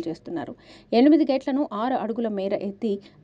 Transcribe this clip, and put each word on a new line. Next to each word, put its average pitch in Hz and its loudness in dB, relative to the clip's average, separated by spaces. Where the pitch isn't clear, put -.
చేస్తున్నారు. 160 -8
ఎనిమిది 294 6
గేట్లను 269 0
ఆరు 233 -2
అడుగుల 226 -4
మేర 196 -4
ఎత్తి 202 -4